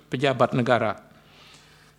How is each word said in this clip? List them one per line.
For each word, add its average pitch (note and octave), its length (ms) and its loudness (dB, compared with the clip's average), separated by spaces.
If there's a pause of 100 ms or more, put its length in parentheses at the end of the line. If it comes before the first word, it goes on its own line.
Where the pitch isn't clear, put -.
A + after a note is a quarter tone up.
pejabat C3 480 0
negara. A#2 540 -2 (880)